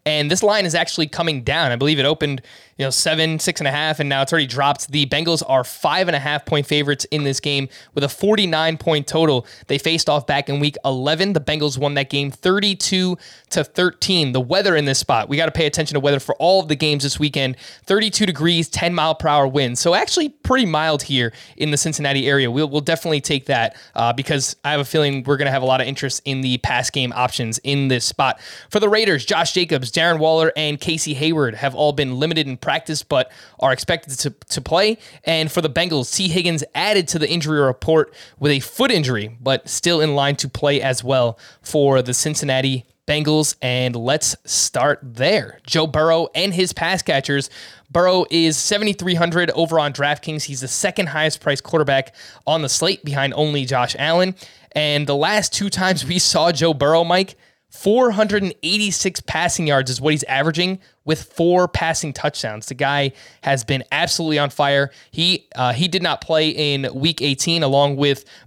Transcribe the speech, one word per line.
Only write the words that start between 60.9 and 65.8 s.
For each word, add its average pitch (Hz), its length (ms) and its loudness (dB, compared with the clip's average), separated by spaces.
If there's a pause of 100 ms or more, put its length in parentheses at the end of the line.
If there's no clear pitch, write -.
with 156 160 0
four 175 460 2
passing 160 460 -2
touchdowns. 110 540 -6
The 127 80 -10
guy 139 360 0 (320)
has 135 220 -2
been 135 260 -2
absolutely 156 480 0
on 143 120 0
fire. 139 420 0 (180)
He, 175 460 -2
uh, 123 160 2
he 160 160 0